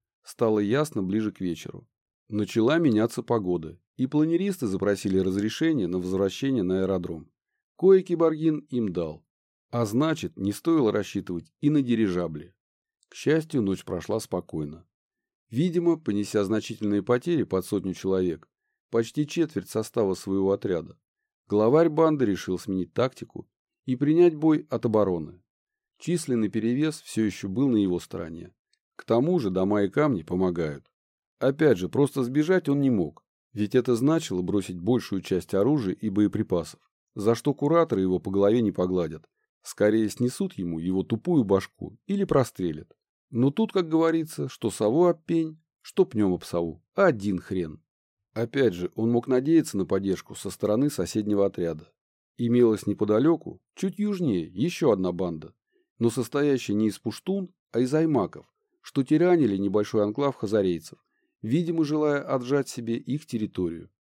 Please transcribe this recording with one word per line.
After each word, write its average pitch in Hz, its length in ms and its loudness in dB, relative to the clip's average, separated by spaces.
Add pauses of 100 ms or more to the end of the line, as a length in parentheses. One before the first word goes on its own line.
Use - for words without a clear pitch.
(220)
стало 110 360 0
ясно 110 440 0
ближе 104 280 -2
к 95 120 -10
вечеру. - 440 -8 (440)
Начала 110 480 2
меняться 120 440 2
погода, 90 560 -2 (200)
и 127 80 0
планеристы 165 600 0
запросили 95 520 0
разрешение 101 680 0
на 90 120 -2
возвращение 95 640 -2
на 92 180 0
аэродром. 87 500 -4 (460)
Кое 190 240 6
Киборгин 160 600 0 (100)
им 110 240 -2
дал. 80 280 -6 (480)
А 120 140 -2
значит, 127 540 -2
не 98 140 -2
стоило 143 400 2
рассчитывать 95 680 -6
и 147 80 0
на 147 140 2
дирижабли. 90 720 -2 (560)
К - 40 -20
счастью, 156 460 0
ночь 95 240 -2
прошла 95 340 -4
спокойно. 82 680 -8 (640)
Видимо, 165 480 0
понеся 104 440 -2
значительные 101 600 -2
потери 123 400 0
под 95 240 -2
сотню 95 260 -2
человек, 92 560 -2 (400)
почти 117 380 -2
четверть 156 420 -4
состава 107 460 -2
своего 95 380 0
отряда, 87 440 -4 (520)
главарь 123 400 4
банды 151 380 2
решил 92 320 -2
сменить 92 340 -4
тактику - 560 -4 (380)
и 127 100 -2
принять 156 400 6
бой 151 320 2
от 117 160 -4
обороны. 92 580 0 (560)
Численный 127 520 -2
перевес 123 500 -2
всё - 240 -4
ещё 101 240 -4
был 120 200 0
на 120 80 2
его 92 220 2
стороне. 85 540 -12 (440)
К - 80 -20
тому 156 340 2
же 107 120 0
дома 98 340 2
и 98 40 0
камни 135 340 0
помогают. 85 600 -2 (540)
Опять 139 400 2
же, 117 100 -4
просто 139 340 0
сбежать 151 460 0
он 143 120 2
не 135 100 2
мог, 90 340 -2 (280)
ведь 104 220 -2
это 123 220 4
значило 131 460 0
бросить 92 360 -4
большую 98 440 -2
часть 92 320 -4
оружия 107 400 0
и 107 160 -6
боеприпасов, 95 720 -2 (340)
за 107 200 0
что 139 200 -2
кураторы 156 480 2
его 92 160 0
по 98 120 -6
голове 101 300 2
не 104 120 0
погладят. 90 540 -4 (360)
Скорее 107 480 2
снесут 123 440 -4
ему 85 240 -6
его 92 240 -2
тупую 123 420 0
башку - 600 -2
или 202 180 -2
прострелят. 90 720 -2 (360)
Но 127 200 2
тут, 220 220 -2
как 180 160 0
говорится, 160 600 0
что 117 220 -6
сову 123 360 2
об 170 180 0
пень, 160 360 -4 (200)
что - 240 0
пнём 104 300 2
об 82 100 -6
сову, 85 380 -6 (120)
один 107 440 2
хрен. 82 440 -8 (560)
Опять 117 360 0
же, 87 200 -6
он 113 160 0
мог 117 160 2
надеяться 135 500 2
на 95 80 0
поддержку 95 520 -2
со - 140 -10
стороны 110 400 0
соседнего 101 560 -2
отряда. 82 440 -4 (460)
Имелась 117 500 4
неподалёку, 107 720 0 (140)
чуть 190 240 -4
южнее, 175 480 0
ещё 123 460 0
одна 92 180 2
банда, 85 440 -6 (440)
но 117 100 2
состоящая 131 640 0
не 107 120 2
из 104 140 -4
пуштун, 185 520 -6 (200)
а 117 80 0
из 127 120 0
аймаков, 151 540 0 (340)
что - 220 -2
тиранили 156 540 4
небольшой 101 480 0
анклав 131 320 -2
хазарейцев, 95 680 -2 (380)
видимо, 165 420 0
желая 147 380 0
отжать 131 460 -2
себе 117 280 -6
их 147 300 -6
территорию. 90 640 -6 (100)